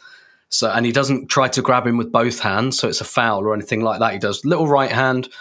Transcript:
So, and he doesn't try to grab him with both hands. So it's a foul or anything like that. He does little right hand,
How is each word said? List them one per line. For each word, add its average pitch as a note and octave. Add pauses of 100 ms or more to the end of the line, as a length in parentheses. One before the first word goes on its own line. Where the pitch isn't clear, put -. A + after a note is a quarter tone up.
(500)
So, A2
and A#2+
he A#2
doesn't C3+
try C3
to C3
grab B2
him A#2+
with A#2
both A#2
hands. A2+
So A2
it's F2
a -
foul A2+
or G#2+
anything G#2+
like A2
that. A2+
He G2+
does G2+
little D#3
right C#3
hand, B2+ (120)